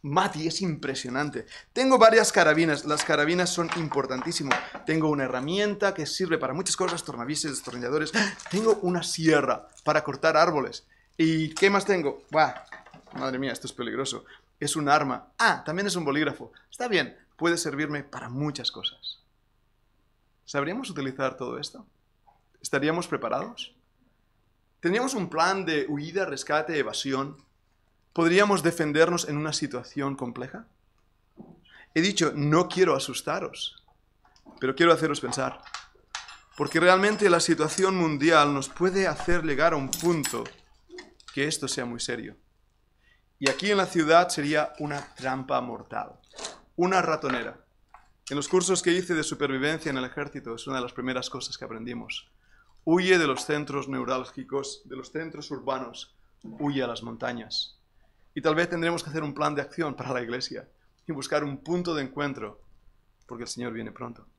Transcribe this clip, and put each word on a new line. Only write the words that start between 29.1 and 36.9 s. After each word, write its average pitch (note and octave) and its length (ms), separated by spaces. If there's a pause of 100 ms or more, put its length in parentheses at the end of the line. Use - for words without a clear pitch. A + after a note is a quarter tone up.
en D3 80
una D3+ 160
situación C#3 640
compleja? C3 520 (1300)
He D#3 60
dicho, F3+ 340
no D3+ 340
quiero F3 260
asustaros, - 880 (760)
pero C3 160
quiero E3+ 160
haceros D3+ 280
pensar. C3 400 (960)
Porque D3 220
realmente G3 500